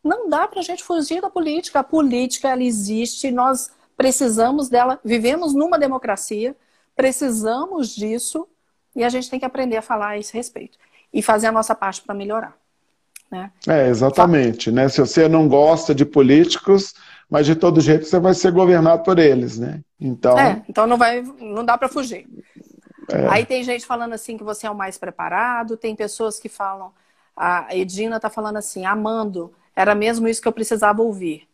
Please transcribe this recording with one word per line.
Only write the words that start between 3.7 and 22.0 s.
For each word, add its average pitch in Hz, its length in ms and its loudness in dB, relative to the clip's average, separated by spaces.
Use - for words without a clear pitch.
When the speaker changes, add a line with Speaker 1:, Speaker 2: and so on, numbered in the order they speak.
Speaker 1:
precisamos 254 720 0
dela, 247 360 2
vivemos 247 500 0
numa 320 240 2
democracia, 254 800 -4
precisamos 262 960 -2
disso 233 540 -6
e 233 80 -2
a 240 40 2
gente 247 200 -4
tem 262 100 -8
que 269 80 -6
aprender 254 300 -4
a 220 60 -4
falar 214 280 -6
a 208 80 -8
esse 208 140 -12
respeito - 460 -12
e 208 100 -2
fazer 220 260 2
a 220 40 -2
nossa 220 220 -2
parte 196 280 -8
pra 202 120 -10
melhorar, 202 420 -8
né? 180 220 -12
Speaker 2:
É, 143 200 4
exatamente, 131 840 2
Speaker 1:
Fa- 117 60 0
Speaker 2:
né? 135 120 4
Se 139 120 0
você 156 280 4
não 160 180 4
gosta 151 480 4
de 135 100 4
políticos, 170 880 4
mas 151 160 2
de 160 80 4
todo 160 260 4
jeito 156 260 4
você 185 120 2
vai 180 160 4
ser 185 160 2
governado 170 520 6
por 185 160 4
eles, 123 400 4
né? 151 220 -8
Então 127 380 -2
Speaker 1:
É, 226 300 2
então 220 180 0
não 240 120 2
vai, 240 240 0
não 220 240 -8
dá 240 140 2
pra 262 100 -4
fugir. 247 380 -8